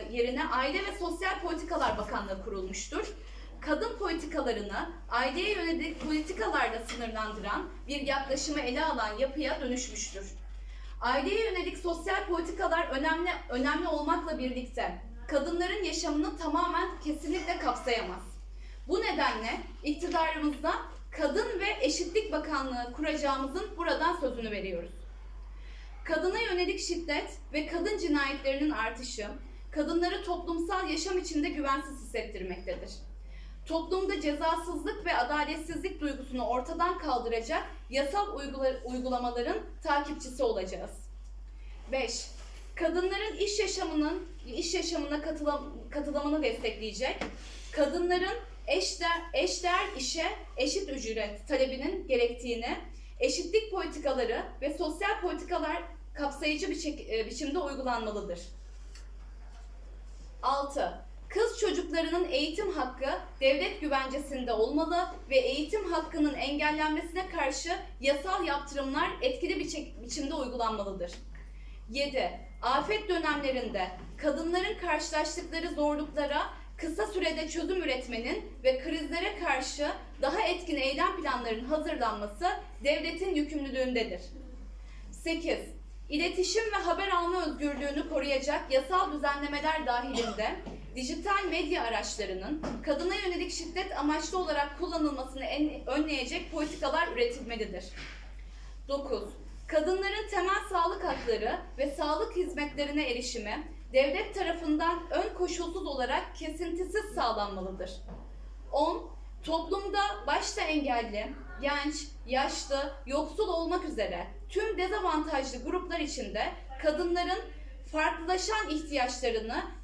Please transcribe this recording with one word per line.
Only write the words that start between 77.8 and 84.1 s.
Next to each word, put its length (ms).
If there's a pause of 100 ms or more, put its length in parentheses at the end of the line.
üretmenin 720 (120)
ve 200
krizlere 600
karşı 440 (340)
daha 180
etkin 360
eylem 400
planlarının 480
hazırlanması 840 (380)
devletin 500
yükümlülüğündedir. 840 (920)